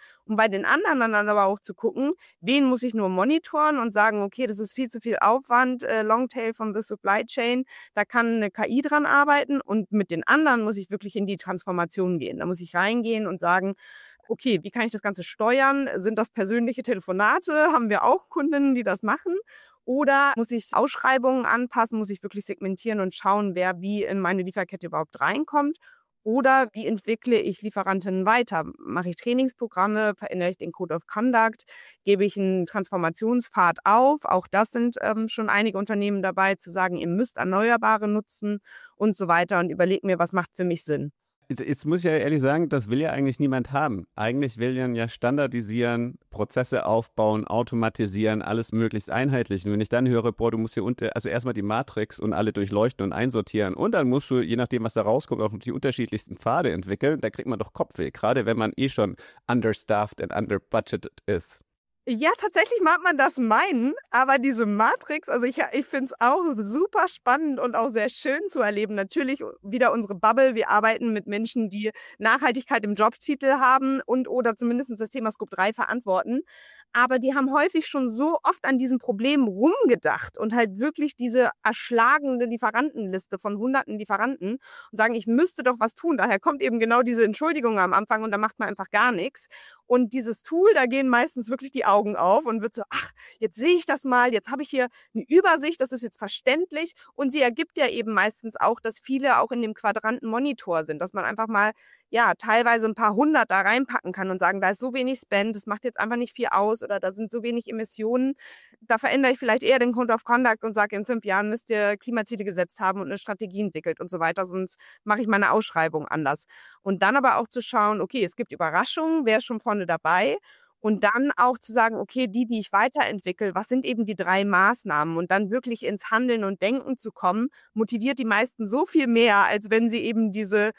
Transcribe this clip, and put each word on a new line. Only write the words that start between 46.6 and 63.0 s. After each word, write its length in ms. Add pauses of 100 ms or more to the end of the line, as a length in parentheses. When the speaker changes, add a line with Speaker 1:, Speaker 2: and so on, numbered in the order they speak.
Speaker 2:
aufbauen, 600
automatisieren, 960
alles 300
möglichst 360
einheitlich. 560
Und 80
wenn 80
ich 80
dann 180
höre, 240
„Boah, 200
du 80
musst 160
hier 100
unter-, 320
also 140
erstmal 240
die 80
Matrix 580
und 140
alle 180
durchleuchten 500
und 120
einsortieren 580
und 200
dann 180
musst 180
du, 120
je 160
nachdem, 280
was 80
da 80
rauskommt, 400
auch 180
die 140
unterschiedlichsten 640
Pfade 340
entwickeln“, 520
da 80
kriegt 180
man 100
doch 140
Kopfweh, 380
gerade 340
wenn 140
man 180
eh 140
schon 260 (340)
understaffed 720
and 140
underbudgeted 880
ist. 380 (480)
Speaker 1:
Ja, 280
tatsächlich 420
mag 240